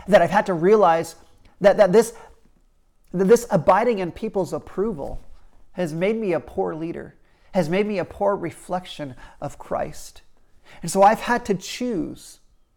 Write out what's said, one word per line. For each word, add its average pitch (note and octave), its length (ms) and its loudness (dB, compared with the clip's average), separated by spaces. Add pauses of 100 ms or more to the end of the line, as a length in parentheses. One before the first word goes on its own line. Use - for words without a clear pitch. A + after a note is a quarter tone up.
that F#3 140 6
I've E3+ 80 4
had G3+ 180 2
to F#3+ 60 -2
realize F3+ 640 2 (460)
that, F#3+ 160 6
that F3+ 160 4
this, A3+ 200 4 (1000)
that F#3 120 0
this A#3 260 6
abiding G3+ 480 2
in F3 120 -6
people's F#3+ 400 -6
approval D#3 720 -8 (520)
has E3+ 200 -6
made F#3+ 240 -2
me G#3 160 -2
a D3+ 60 0
poor F3+ 340 -6
leader, D#3+ 420 -10 (380)
has E3+ 160 0
made G3 160 0
me G#3 140 -4
a E3 60 -4
poor G3+ 300 -2
reflection E3+ 800 -10 (260)
of - 180 -10
Christ. - 640 -10 (580)
And E3+ 80 -8
so F#3+ 140 4
I've G#3+ 180 6
had A#3+ 240 -4
to G#3 80 0
choose. - 840 -8 (380)